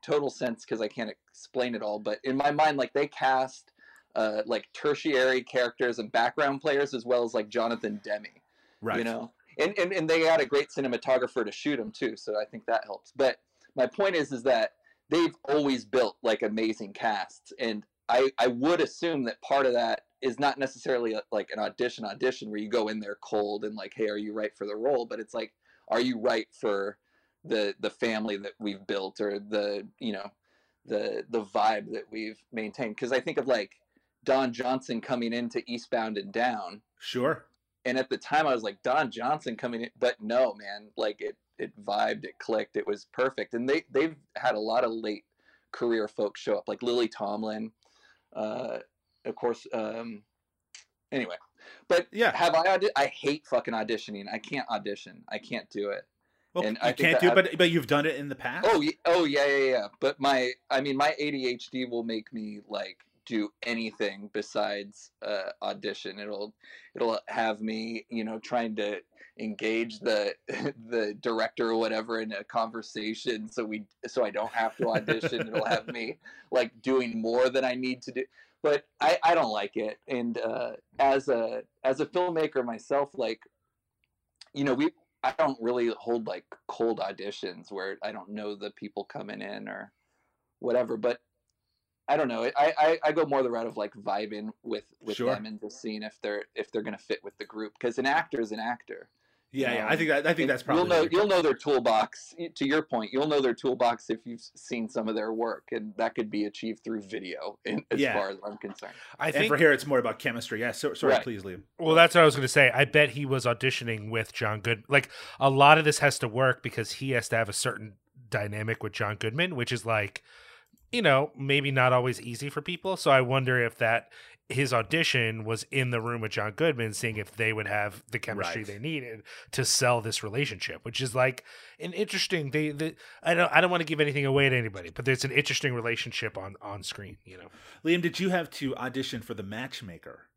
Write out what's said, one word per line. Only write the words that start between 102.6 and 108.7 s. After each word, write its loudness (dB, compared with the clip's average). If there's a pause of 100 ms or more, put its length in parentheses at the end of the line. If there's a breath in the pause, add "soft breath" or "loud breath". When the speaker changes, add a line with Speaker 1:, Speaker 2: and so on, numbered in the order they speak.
Speaker 1:
your 2
point, -2
you'll 2
know 4
their 4
toolbox 0
if 0
you've -10
s-, -20
seen -6
some -2
of 0
their -2
work, -2
and -6
that 0
could -2
be 0
achieved -6
through -4
video, -10
in, -4
as 0
Speaker 2:
Yeah. 2
Speaker 1:
far 0
as -8
I'm -8
concerned. -12 (260 loud breath)